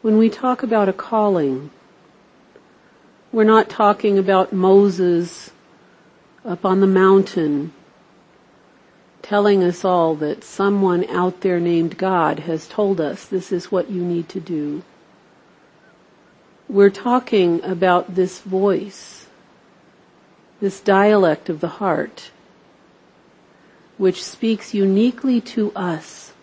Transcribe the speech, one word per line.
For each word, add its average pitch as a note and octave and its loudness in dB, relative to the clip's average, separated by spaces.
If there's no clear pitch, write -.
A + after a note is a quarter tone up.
When G#3+ 2
we A3+ 4
talk B3 -4
about G#3+ 0
a F#3+ -2
calling, E3+ -2
we're A3 2
not A3 4
talking G#3 0
about F#3+ 0
Moses F#3 2
up F3+ -8
on F#3+ 2
the G3 4
mountain F#3 2
telling G3+ 2
us F3 0
all E3+ 2
that D3+ -6
someone F#3+ 0
out F3+ -2
there F3+ 0
named E3+ -2
God E3 0
has D#3+ -8
told G3 -2
us, D3+ -6
"This F#3 -6
is F3 -6
what F#3 -2
you F#3 -6
need E3+ -4
to F#3+ -10
do." D#3 -8
We're G3+ 6
talking G3+ 0
about F3+ 0
this F#3 -2
voice, F#3+ -4
this G3 -6
dialect G3 2
of D#3 -6
the E3 -8
heart, - -6
which F#3 -2
speaks - -6
uniquely A3+ 0
to G#3 -4
us. F3 -8